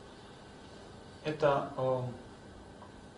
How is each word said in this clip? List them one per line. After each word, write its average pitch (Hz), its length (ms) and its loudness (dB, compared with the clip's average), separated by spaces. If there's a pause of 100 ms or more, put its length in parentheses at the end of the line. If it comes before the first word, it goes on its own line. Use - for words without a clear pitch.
(1200)
это, 151 540 6
э, 127 260 6 (1120)